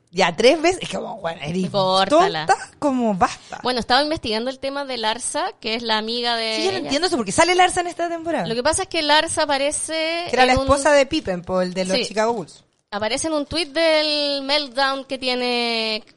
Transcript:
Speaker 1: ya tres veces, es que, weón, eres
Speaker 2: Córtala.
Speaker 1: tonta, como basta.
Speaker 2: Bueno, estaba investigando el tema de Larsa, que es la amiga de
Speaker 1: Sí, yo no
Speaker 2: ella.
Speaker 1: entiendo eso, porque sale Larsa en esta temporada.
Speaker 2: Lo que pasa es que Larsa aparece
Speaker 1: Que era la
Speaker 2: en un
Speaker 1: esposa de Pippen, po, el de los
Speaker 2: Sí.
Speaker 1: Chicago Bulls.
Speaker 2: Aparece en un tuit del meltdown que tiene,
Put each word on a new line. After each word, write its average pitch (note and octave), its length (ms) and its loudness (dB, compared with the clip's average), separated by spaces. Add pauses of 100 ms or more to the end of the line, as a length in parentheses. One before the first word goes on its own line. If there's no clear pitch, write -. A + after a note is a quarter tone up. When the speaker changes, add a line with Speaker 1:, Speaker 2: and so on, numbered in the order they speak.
(120)
Speaker 1:
ya E3+ 240 0
tres C#4+ 260 6
veces, F4 220 2
es - 60 -8
que, F#3+ 80 -6
weón, - 440 -8
eres E3+ 300 -2
Speaker 2:
Córtala. F#3+ 720 4
Speaker 1:
tonta, - 340 0
como B3 360 2
basta. - 480 -2
Speaker 2:
Bueno, B3 160 0
estaba B3 240 4
investigando B3+ 480 -2
el C4 80 -10
tema C#4 260 -6
de B3+ 120 -8
Larsa, B3 640 -2
que A3 160 -4
es A#3 80 -4
la A3 140 0
amiga A#3 380 -2
de A3+ 220 -2
Speaker 1:
Sí, A3 80 -2
yo F#4+ 60 0
no F#4+ 60 -2
Speaker 2:
ella. - 100 -6
Speaker 1:
entiendo D4+ 200 -2
eso, F4 100 -2
porque G3 140 -2
sale E4+ 240 0
Larsa F4+ 260 2
en F4 60 -4
esta E4+ 200 -4
temporada. E4 380 -4
Speaker 2:
Lo A3+ 100 -4
que B3 80 -4
pasa E4 200 0
es F#4 40 -14
que E4 140 -4
Larsa D#4 420 2
aparece D#4 840 -2
Speaker 1:
Que - 60 -2
era B3+ 100 6
la B3+ 80 6
Speaker 2:
en C4 60 2
un C4+ 60 0
Speaker 1:
esposa C#4 280 4
de C#4 140 6
Pippen, F#3+ 340 -4
po, F#3 200 -2
el F#3 120 -2
de F#3 120 -2
los F#3 120 0
Speaker 2:
Sí. A3+ 80 -2
Speaker 1:
Chicago G#3+ 280 0
Bulls. F#3 300 -10 (280)
Speaker 2:
Aparece A3 360 -2
en D#4+ 60 -2
un D4 120 0
tuit D4+ 280 -4
del D4+ 680 2
meltdown C4+ 600 -2
que C4 120 -8
tiene, A#3+ 840 -2 (140)